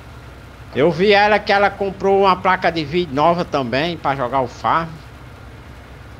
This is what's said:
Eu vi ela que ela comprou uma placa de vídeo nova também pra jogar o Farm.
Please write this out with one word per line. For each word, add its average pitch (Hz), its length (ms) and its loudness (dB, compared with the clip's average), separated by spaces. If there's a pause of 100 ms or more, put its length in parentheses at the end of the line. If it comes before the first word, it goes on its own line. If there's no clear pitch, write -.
(760)
Eu 147 160 2
vi 185 220 2
ela 208 260 4
que 208 140 -2
ela 202 160 2
comprou 196 520 0
uma 190 140 4
placa 185 340 0
de 165 140 -2
vídeo 156 320 -4
nova 170 300 2
também 139 520 -2
pra 139 180 -2
jogar 131 260 -2
o 123 60 -2
Farm. 160 420 -2 (1300)